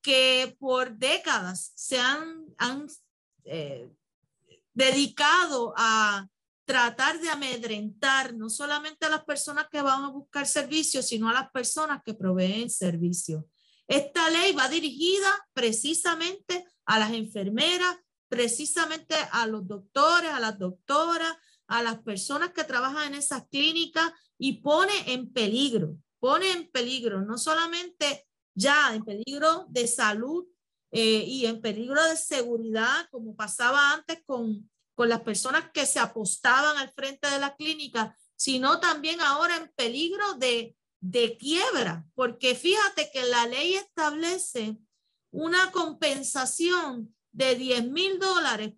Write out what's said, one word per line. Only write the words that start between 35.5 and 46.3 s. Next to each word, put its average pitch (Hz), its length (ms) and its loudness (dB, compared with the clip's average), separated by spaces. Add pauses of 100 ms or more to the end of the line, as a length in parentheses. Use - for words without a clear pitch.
que 285 120 0
se 277 140 0
apostaban 254 800 2
al 269 140 -4
frente 277 380 -6
de 277 100 0
la 277 160 -2
clínica, 294 640 -4 (180)
sino 269 460 2
también 330 400 0
ahora 320 340 2
en 330 180 -8
peligro 330 600 -2
de, 240 420 -2 (240)
de 226 380 0
quiebra, 285 760 -2
porque 247 420 0
fíjate 381 580 2
que 262 100 -2
la 240 240 2
ley 294 280 -2
establece 311 1000 -4 (540)
una 359 400 0
compensación 294 1400 -2 (160)